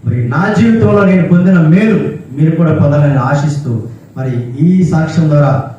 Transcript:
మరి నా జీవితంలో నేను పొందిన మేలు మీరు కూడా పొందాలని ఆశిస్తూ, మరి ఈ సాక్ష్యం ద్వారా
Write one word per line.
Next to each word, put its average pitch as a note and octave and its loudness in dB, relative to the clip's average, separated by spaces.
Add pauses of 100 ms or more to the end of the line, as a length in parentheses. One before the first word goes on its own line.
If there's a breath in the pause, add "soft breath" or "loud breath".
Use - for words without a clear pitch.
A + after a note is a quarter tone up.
మరి A#2+ -4
నా F3+ -2
జీవితంలో G#3 2
నేను F3+ 2
పొందిన F3+ 4
మేలు F3+ 2 (420)
మీరు D#3+ 2
కూడా D#3+ 0
పొందాలని C#3+ 0
ఆశిస్తూ, C3 -4 (340 loud breath)
మరి B2 -6
ఈ F3+ 2
సాక్ష్యం D#3+ 0
ద్వారా C#3 2 (160)